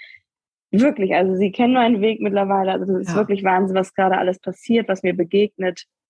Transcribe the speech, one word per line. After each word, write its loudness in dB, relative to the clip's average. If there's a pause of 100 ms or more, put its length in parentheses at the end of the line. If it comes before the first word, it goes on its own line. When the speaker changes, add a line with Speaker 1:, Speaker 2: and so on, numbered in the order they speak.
(720)
Speaker 1:
wirklich, 2
also 2
Sie 0
kennen 2
meinen 2
Weg 0
mittlerweile. 0
Also -4
das -2
ist -6
Speaker 2:
Ja. -4
Speaker 1:
wirklich -2
Wahnsinn, 0
was -2
gerade 0
alles -2
passiert, -4
was -4
mir 0
begegnet. -2 (240)